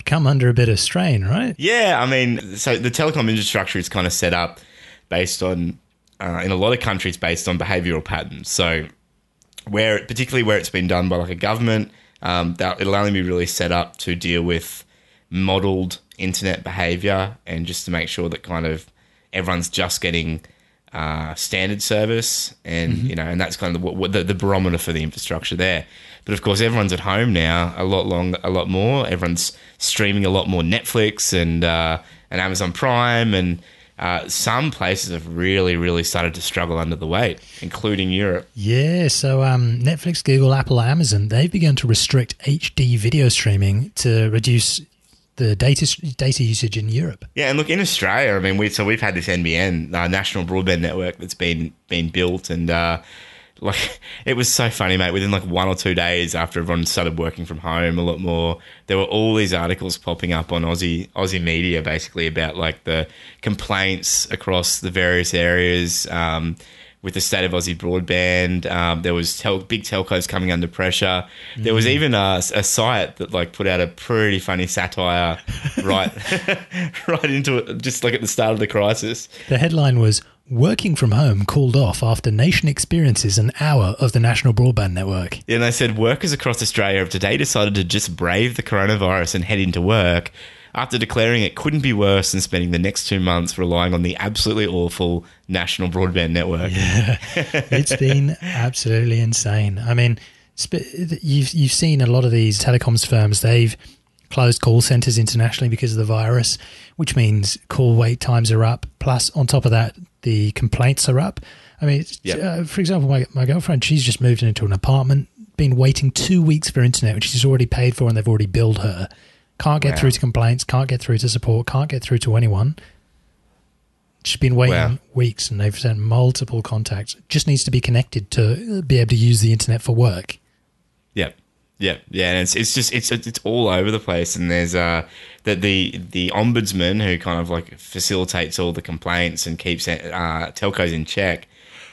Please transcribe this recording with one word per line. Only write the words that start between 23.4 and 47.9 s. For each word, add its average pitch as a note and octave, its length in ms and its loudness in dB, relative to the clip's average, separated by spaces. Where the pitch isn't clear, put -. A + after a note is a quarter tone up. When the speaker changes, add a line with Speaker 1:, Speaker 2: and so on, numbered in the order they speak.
Speaker 2:
that's E2 160 -4
kind F2 200 -4
of F2 60 -4
what, F2 140 -6
what F#2+ 160 -2
the, G2 120 0
the G2 100 -2
barometer F#2+ 440 0
for E2+ 140 -6
the D#2+ 100 -2
infrastructure D#2+ 520 -8
there. F2 300 0
But G#2 80 -4
of G2 100 -4
course, G2+ 180 0
everyone's A2+ 320 2
at E2 80 -2
home G#2 320 0
now E2+ 440 0
a F2+ 80 -4
lot F#2+ 220 0
long, F2+ 360 -2
a F2+ 80 -4
lot F#2 180 -2
more. A2+ 380 0
Everyone's F2 500 -4
streaming G2+ 480 0
a F#2 60 2
lot F#2+ 180 0
more F2+ 140 0
Netflix G#2+ 760 0
and, E2+ 240 0
uh, E2 360 0
and F#2 100 -4
Amazon F#2 320 -4
Prime, A#2+ 600 0
and, F2+ 260 0
uh, F2 300 -4
some B2+ 420 -2
places F#2+ 400 -4
have E2 160 -8
really, F#2 400 2
really E2+ 280 0
started F2 300 -2
to E2+ 80 -12
struggle E2+ 360 -2
under E2 180 -4
the D#2+ 100 -8
weight, G#2+ 340 -2
including F#2+ 500 -2
Europe. F#2+ 420 -2
Speaker 1:
Yeah, C#3 540 0
so, C3+ 340 0
um, B2 380 2
Netflix, D#3+ 420 -2
Google, C3+ 320 4
Apple, C3 260 2
Amazon, A2+ 480 2
they've B2+ 220 2
begun E3 260 4
to C3 100 -2
restrict A#2+ 480 2
H - 300 -2
D B2 220 2
video A#2+ 320 2
streaming G2+ 680 2
to A2+ 340 2
reduce A2+ 500 2
the A2 200 2
data, C#3 300 2
data C3 280 0
usage A2+ 320 0
in G#2+ 140 -4
Europe. D3+ 340 -4
Speaker 2:
Yeah, C#3 140 0
and C#3 100 2
look, - 120 -2
in F3 100 0
Australia, A#2 540 0